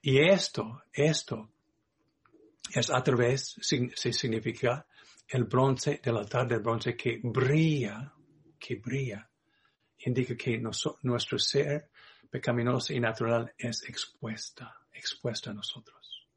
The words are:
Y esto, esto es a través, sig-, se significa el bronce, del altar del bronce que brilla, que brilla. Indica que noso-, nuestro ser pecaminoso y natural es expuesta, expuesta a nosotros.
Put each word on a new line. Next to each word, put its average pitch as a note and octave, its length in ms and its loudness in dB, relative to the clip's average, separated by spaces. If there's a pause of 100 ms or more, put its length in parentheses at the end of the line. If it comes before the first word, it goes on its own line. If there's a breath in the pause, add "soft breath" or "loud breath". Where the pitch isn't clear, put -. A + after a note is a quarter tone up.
Y C3+ 140 8
esto, D3+ 720 4
esto - 580 0 (1200)
es - 160 0
a B2+ 120 2
través, B2 580 2
sig-, B2 360 0
se - 160 -2
significa A#2 760 -2 (440 loud breath)
el B2 160 2
bronce, C3 580 2
del A#2 140 2
altar A2+ 280 0
del A#2+ 140 0
bronce A2+ 380 -2
que A#2 260 -2
brilla, C3 920 0 (460)
que - 160 -6
brilla. A#2+ 540 -6 (760)
Indica B2 300 0
que A#2 240 -2
noso-, A#2 440 -4
nuestro A#2+ 360 0
ser D3 500 0 (400 loud breath)
pecaminoso B2 600 0
y C3+ 80 -2
natural A#2 580 0
es - 300 -6
expuesta, - 880 -12 (160)
expuesta - 600 -8
a - 20 -8
nosotros. - 840 -14